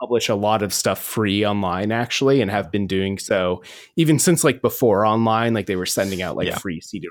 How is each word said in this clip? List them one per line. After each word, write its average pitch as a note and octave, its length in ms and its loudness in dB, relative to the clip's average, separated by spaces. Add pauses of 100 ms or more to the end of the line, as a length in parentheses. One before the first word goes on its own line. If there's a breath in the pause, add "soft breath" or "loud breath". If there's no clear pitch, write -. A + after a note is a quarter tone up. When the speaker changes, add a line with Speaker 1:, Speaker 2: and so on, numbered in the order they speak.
Speaker 1:
publish A#2+ 280 -2
a A2+ 60 2
lot G#2 280 2
of G2+ 120 -2
stuff G2+ 240 -2
free G#2 480 0
online, G2+ 460 -2
actually, C3 500 2
and G2 80 0
have G2+ 200 -2
been G2+ 160 -2
doing F#2+ 320 -2
so F#2 440 0 (340 loud breath)
even D#3 220 4
since, E3 260 2
like, C3+ 180 2
before G#2+ 440 4
online. A2+ 480 2
Like, G2+ 120 -2
they G2 100 -2
were F#2 100 -2
sending G2 360 -2
out, E2+ 140 -6
like, F2+ 120 -2
Speaker 2:
Yeah. - 100 -4
Speaker 1:
free E2+ 220 -8
C - 200 -14
D E2+ 100 -12